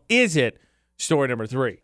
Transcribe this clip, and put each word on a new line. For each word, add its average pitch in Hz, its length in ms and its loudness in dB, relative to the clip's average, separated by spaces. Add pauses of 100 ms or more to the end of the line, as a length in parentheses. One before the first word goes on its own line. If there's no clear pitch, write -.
(100)
is 226 260 2
it 123 220 0 (400)
story 143 280 0
number 117 200 -4
three? 123 380 -4